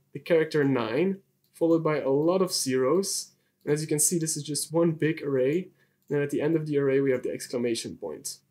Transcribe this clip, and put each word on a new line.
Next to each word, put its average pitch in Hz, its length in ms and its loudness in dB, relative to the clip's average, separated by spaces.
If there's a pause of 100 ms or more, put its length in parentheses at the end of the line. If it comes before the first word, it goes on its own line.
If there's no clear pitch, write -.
(140)
the 143 60 -12
character 135 440 2
nine, 135 560 0 (340)
followed 165 300 2
by 156 160 2
a 131 100 -2
lot 160 320 2
of 180 100 0
zeros. 135 800 0 (320)
And 147 100 -2
as 151 80 -2
you 156 60 -8
can 151 120 0
see, 170 200 2
this 156 160 -2
is 147 80 -6
just 147 300 -6
one 170 180 4
big 156 320 -2
array. 143 460 0 (400)
And 143 120 0
at 143 100 -4
the 143 100 -2
end 156 140 2
of 156 100 0
the 147 120 -2
array, 139 220 4
we 139 120 2
have 123 120 0
the - 80 -4
exclamation 120 640 -4
point. - 420 -12 (140)